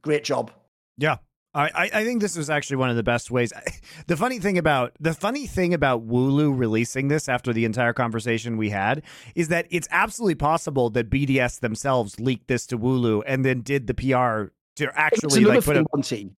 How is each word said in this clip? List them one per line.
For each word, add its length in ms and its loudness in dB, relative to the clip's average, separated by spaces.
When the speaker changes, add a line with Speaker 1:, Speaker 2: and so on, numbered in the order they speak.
Speaker 1:
Great 240 0
job. 260 -2
Speaker 2:
Yeah. 200 0
I, 140 2
I, 220 -2
I 40 0
think 160 -2
this 160 -2
was 140 -4
actually 280 -2
one 120 2
of 60 0
the 80 0
best 260 -2
ways. 280 0
<laughs> 500 -14
The 80 2
funny 240 -2
thing 180 0
about, 400 2
the 160 -2
funny 320 -4
thing 260 0
about 320 2
Wooloo 540 2
releasing 480 0
this 220 0
after 240 -2
the 120 2
entire 280 0
conversation 640 -2
we 140 0
had 320 -2
is 100 0
that 240 -2
it's 220 -4
absolutely 420 0
possible 560 0
that 180 -2
B 160 0
D 140 2
S 220 -2
themselves 580 -2
leaked 300 -2
this 180 0
to 120 -6
Wooloo 500 2
and 160 0
then 160 2
did 260 -4
the 80 -2
P 180 0
R 380 0
to 120 -4
Speaker 1:
It's 100 -6
Speaker 2:
actually, 460 4
Speaker 1:
another 120 8
Speaker 2:
like, 100 4
put 120 2
Speaker 1:
thing, 100 4
Speaker 2:
a 100 -4
Speaker 1:
Monty. 420 -4